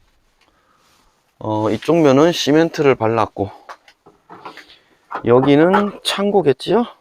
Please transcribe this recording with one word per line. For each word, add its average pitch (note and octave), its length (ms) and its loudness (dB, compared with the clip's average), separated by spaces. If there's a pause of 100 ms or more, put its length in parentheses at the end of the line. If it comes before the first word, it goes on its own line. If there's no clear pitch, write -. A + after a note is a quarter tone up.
(1400)
어, G#2+ 320 -6
이쪽 D3 280 -2
면은 D3 340 4
시멘트를 D#3 640 0
발랐고, A2 540 -4 (1700)
여기는 D3 760 2
창고겠지요? G3 840 -2 (140)